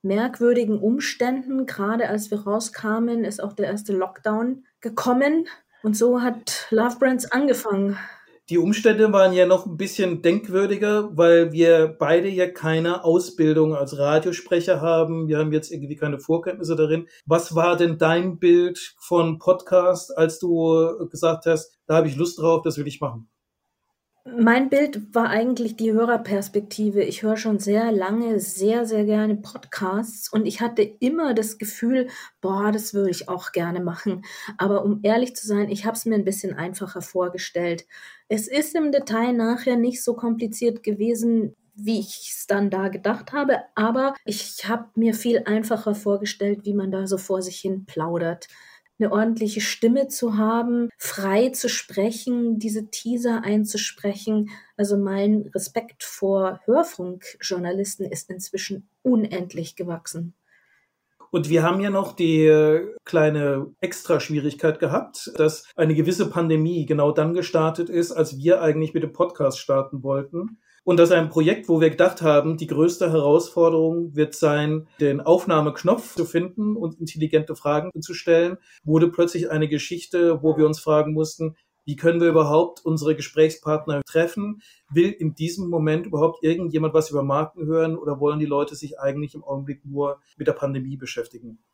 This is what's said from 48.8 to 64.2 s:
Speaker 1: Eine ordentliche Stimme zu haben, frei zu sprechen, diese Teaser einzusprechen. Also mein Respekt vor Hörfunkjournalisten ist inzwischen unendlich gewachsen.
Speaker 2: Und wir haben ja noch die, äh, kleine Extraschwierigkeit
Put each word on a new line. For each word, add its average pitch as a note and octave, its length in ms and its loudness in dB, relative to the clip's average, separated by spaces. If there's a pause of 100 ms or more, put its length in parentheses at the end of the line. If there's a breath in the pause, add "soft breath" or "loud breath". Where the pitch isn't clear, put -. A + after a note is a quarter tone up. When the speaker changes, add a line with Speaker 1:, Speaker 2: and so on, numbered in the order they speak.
Speaker 1:
Eine G#3 120 0
ordentliche A3 520 0
Stimme B3+ 440 2
zu A3+ 300 -4
haben, A#3 600 0
frei G3+ 520 0
zu B3 200 -4
sprechen, A3+ 920 -2
diese G#3+ 300 -4
Teaser A#3 520 -2
einzusprechen. G#3 1080 -2 (260 loud breath)
Also G3+ 200 0
mein G3+ 560 0
Respekt - 520 -8
vor F#3+ 600 -2
Hörfunkjournalisten F#3+ 1400 -4
ist F3 240 -10
inzwischen F#3+ 580 -10 (140)
unendlich F#3 720 -2
gewachsen. E3+ 600 -10 (1000)
Speaker 2:
Und D#3 160 -2
wir D#3+ 160 4
haben F#3 160 2
ja G3+ 100 -2
noch F#3+ 220 -2
die, D#3+ 320 2
äh, D#3 500 4 (100)
kleine D3+ 760 0
Extraschwierigkeit D3+ 1000 -2